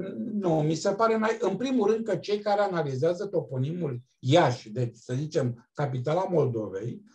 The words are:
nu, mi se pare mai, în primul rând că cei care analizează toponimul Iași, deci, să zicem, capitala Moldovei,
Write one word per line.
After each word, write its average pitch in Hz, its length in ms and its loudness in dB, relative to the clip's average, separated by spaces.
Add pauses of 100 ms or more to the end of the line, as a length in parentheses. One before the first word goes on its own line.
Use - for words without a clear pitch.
(180)
nu, 190 440 0
mi 156 140 2
se 196 160 0
pare 226 260 2
mai, 220 220 0
în 190 160 0
primul 240 360 2
rând 226 140 0
că 196 100 0
cei 202 240 -2
care 208 220 2
analizează 170 640 0
toponimul 143 760 -4 (180)
Iași, 131 500 4
deci, 113 260 -4
să - 180 -10
zicem, 135 600 -2
capitala 147 560 -2
Moldovei, 117 720 -2 (120)